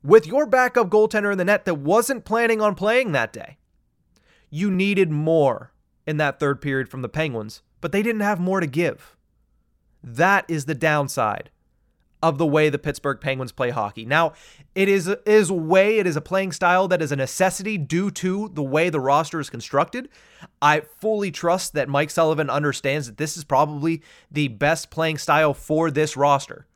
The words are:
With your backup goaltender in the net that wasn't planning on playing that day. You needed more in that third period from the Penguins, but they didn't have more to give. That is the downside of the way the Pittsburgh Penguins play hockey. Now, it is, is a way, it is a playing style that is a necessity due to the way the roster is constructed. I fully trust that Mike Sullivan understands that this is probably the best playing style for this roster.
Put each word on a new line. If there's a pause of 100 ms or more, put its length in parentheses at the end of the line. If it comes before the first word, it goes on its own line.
With
your
backup
goaltender
in
the
net
that
wasn't
planning
on
playing
that
day. (920)
You
needed
more (340)
in
that
third
period
from
the
Penguins, (180)
but
they
didn't
have
more
to
give. (840)
That
is
the
downside (720)
of
the
way
the
Pittsburgh
Penguins
play
hockey.
Now, (400)
it
is, (180)
is
a
way,
it
is
a
playing
style
that
is
a
necessity
due
to
the
way
the
roster
is
constructed. (500)
I
fully
trust
that
Mike
Sullivan
understands
that
this
is
probably (280)
the
best
playing
style
for
this
roster.